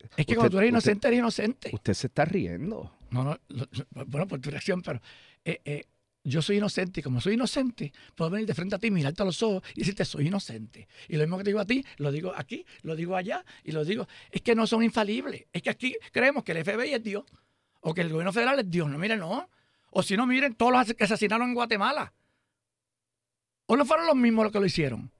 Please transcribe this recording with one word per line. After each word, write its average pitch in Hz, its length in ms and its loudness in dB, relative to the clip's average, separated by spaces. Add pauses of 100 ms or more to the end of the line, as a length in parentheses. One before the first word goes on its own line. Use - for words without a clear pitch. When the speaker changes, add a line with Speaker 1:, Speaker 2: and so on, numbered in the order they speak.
(180)
Speaker 1:
Es 156 80 2
que - 80 -2
Speaker 2:
usted, - 20 2
Speaker 1:
cuando 226 160 6
tú 185 80 2
eres 233 140 4
Speaker 2:
usted, 226 180 4
Speaker 1:
inocente, 208 160 2
eres 240 120 4
inocente. 226 520 -2
Speaker 2:
usted 107 220 -2
se 127 140 -4
está 151 180 0
riendo. 139 640 -4 (200)
Speaker 1:
No, 123 120 0
no, 147 140 -4 (120)
lo, 127 220 -8
lo, - 360 -10
bueno, 143 200 -4
por 147 140 -8
tu 147 80 -8
reacción, 180 320 -2
pero, 147 180 -6 (460)
eh, - 180 -4
eh, 147 220 -8 (400)
yo 147 160 0
soy 202 160 2
inocente, 185 420 -2
y 151 40 -4
como 127 180 -2
soy 202 140 2
inocente, 247 580 -2 (200)
puedo 165 160 -2
venir 214 160 -4
de 208 80 -2
frente 202 220 -4
a 185 40 -2
ti, 226 120 0
mirarte 160 300 0
a 202 40 2
los 180 160 -2
ojos 208 220 0 (100)
y - 60 -8
decirte, 196 240 -2
"Soy 143 240 -2
inocente". 113 640 -8 (180)
Y - 80 -4
lo 151 80 2
mismo 170 140 -2
que 196 80 -6
te 202 60 0
digo 208 100 2
a 196 40 -2
ti, 254 200 0 (100)
lo 143 160 -2
digo 170 240 -4
aquí, - 300 -10 (160)
lo 160 160 -6
digo 175 180 -4
allá, 233 300 -4 (180)
y - 80 -10
lo 151 140 -2
digo, 202 200 -4 (240)
es - 120 -6
que 233 120 4
no 220 140 4
son 226 160 4
infalibles. 226 680 0
Es 170 80 -4
que - 80 -2
aquí 247 260 -2 (160)
creemos 262 320 2
que - 80 -6
el 165 60 -4
F 165 180 -2
B 254 140 -2
I 294 60 -4
es 233 80 -4
Dios, 208 200 -6 (560)
o 160 140 -2
que 180 80 0
el 170 80 -2
gobierno 165 240 -2
federal 247 260 2
es 202 100 0
Dios. 165 200 0
No, 139 80 -4
mire, 208 180 -2
no. 214 340 -4 (420)
O 185 120 2
si 190 140 -2
no, 247 100 2
miren 262 280 2
todos 247 180 4
los 247 80 8
as-, 226 120 0
que 220 120 0
asesinaron 214 420 2
en 247 80 -2
Guatemala. 233 580 -2 (1600)
¿O 220 60 4
no 285 100 4
fueron 320 200 2
los 320 100 6
mismos 233 300 6
los 214 80 0
que 208 60 2
lo 196 60 4
hicieron? 131 540 -2